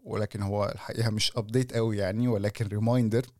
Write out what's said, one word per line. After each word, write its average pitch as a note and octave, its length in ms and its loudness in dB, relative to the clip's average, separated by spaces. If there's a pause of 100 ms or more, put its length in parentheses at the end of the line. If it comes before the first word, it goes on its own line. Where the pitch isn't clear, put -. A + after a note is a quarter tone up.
ولكن G#2+ 380 -4
هو G2+ 340 0
الحقيقة A2+ 340 -2
مش G#2+ 280 0
أبديت B2 360 0
قوي A2+ 240 0
يعني، G2+ 300 0
ولكن G#2 400 0
ريمايندر A2+ 580 2 (140)